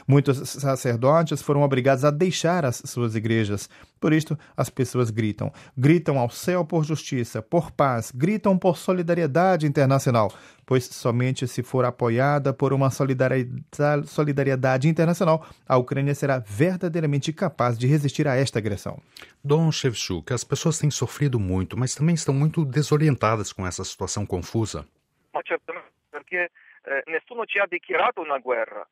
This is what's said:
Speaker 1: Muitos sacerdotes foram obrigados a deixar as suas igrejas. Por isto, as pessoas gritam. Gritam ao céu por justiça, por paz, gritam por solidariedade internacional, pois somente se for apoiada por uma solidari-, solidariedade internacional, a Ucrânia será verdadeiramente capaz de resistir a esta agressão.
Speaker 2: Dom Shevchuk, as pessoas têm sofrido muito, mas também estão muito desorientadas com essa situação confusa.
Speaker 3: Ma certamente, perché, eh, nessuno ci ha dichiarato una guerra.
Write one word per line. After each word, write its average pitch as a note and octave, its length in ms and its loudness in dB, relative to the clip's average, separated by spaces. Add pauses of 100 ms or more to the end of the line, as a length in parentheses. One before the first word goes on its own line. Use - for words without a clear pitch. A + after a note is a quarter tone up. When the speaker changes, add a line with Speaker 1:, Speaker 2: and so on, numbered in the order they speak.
Speaker 1:
Muitos C#3 420 4
sacerdotes C3+ 920 0
foram C#3+ 200 2
obrigados C3+ 420 2
a D3 80 4
deixar E3+ 520 0
as B2 120 -2 (100)
suas A#2 300 -4
igrejas. A2 520 0 (300)
Por D#3 140 2
isto, D#3 260 0 (180)
as C3 140 -2
pessoas B2 400 -2
gritam. G#2+ 420 -4 (240)
Gritam D3 420 4
ao A#2+ 120 0
céu F3+ 340 -2
por D#3+ 200 0
justiça, C3+ 560 -4
por - 300 -2
paz, B2+ 400 0
gritam F#3+ 480 0
por F3+ 180 2
solidariedade E3+ 880 2
internacional, C3 640 2 (360)
pois C3 180 2
somente B2+ 640 -2
se - 140 -8
for B2+ 220 0
apoiada C3 680 0
por C3+ 220 0
uma C3+ 160 2
solidari-, C3 580 0 (560)
solidariedade C#3 840 0
internacional, E3 580 2 (200)
a C3 120 4
Ucrânia C#3 360 0
será C#3 260 -2
verdadeiramente D#3 920 -2
capaz B2 460 0
de B2 80 0
resistir D3 420 2
a B2+ 60 0
esta C3 240 0
agressão. G2+ 420 -6 (420)
Speaker 2:
Dom D3+ 300 2
Shevchuk, A2+ 640 -4
as A#2 100 -4
pessoas D#3 340 -2
têm D3 120 2
sofrido B2 500 -2
muito, F#2 380 -2
mas B2 160 -2
também E3 200 0
estão D3 200 -2
muito D3+ 320 2
desorientadas C3 840 2
com F#2+ 160 -6
essa F2+ 180 -6
situação G2 420 -6
confusa. F2+ 580 -4 (480)
Speaker 3:
Ma D3 140 -6
certamente, E3+ 400 -8 (240)
perché, F3 400 -6 (340)
eh, C#3 220 -6
nessuno G3+ 400 -8
ci G3+ 120 -2
ha G3+ 80 2
dichiarato F3+ 540 -2
una D3 180 -4
guerra. A2+ 540 -4